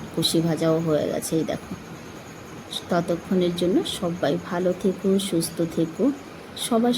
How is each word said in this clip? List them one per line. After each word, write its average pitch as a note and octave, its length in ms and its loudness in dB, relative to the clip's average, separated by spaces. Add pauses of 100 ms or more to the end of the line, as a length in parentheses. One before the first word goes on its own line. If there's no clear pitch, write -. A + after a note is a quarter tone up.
(120)
কুশি E3 300 2
ভাজাও E3 380 2
হয়ে D#3 280 2
গেছে, - 300 -4
এই D#3 140 2
দেখো। - 220 -6 (1160)
ততক্ষণের F3 680 2
জন্য F3+ 220 2 (220)
সবাই E3+ 340 0 (120)
ভালো F3+ 260 2 (100)
থেকো, F#3+ 260 2 (120)
সুস্থ E3+ 380 0 (180)
থেকো। E3 280 0 (540)
সবার A#3+ 400 2